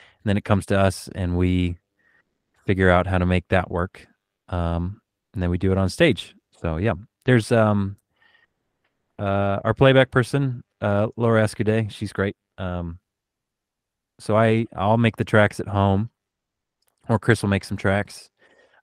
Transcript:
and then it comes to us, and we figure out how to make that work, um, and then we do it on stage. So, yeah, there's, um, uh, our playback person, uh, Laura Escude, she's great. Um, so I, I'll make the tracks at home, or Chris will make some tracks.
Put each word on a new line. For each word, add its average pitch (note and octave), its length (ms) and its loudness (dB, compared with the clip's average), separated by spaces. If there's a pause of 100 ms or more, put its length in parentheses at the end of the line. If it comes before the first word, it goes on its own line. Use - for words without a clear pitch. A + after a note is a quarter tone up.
(240)
and A2 60 -2
then G2+ 80 2
it G#2 80 -6
comes G2 220 0
to G2 120 0
us, F#2+ 360 0
and F2 220 -4
we F2+ 400 0 (880)
figure F#2 220 2
out F2+ 180 4
how F#2 100 -2
to F2+ 80 0
make F2+ 220 0
that F2 240 -2
work, F2+ 340 -6 (440)
um, F2 520 -4 (320)
and F#2+ 80 -6
then F2 80 -2
we F2+ 80 -2
do F#2 140 0
it F#2 60 0
on F#2+ 120 0
stage. - 460 -2 (160)
So, D#2+ 260 -6
yeah, G2+ 160 -2 (320)
there's, B2 260 2
um, G#2 440 0 (1200)
uh, G2 460 -2
our A2+ 100 0
playback C3+ 380 4
person, C3 520 -2 (180)
uh, G#2 340 0
Laura A2+ 280 2
Escude, G#2+ 480 -2
she's - 220 -10
great. G2 220 -4 (220)
Um, F2 420 -8 (1200)
so - 160 -2
I, A2+ 300 2 (100)
I'll G#2 220 0
make A#2 200 2
the A2+ 80 -2
tracks G#2 340 2
at - 80 -8
home, G2 420 0 (1000)
or A2+ 100 2
Chris - 220 2
will G2+ 80 -2
make G2 140 0
some G2 140 -10
tracks. - 520 -4 (540)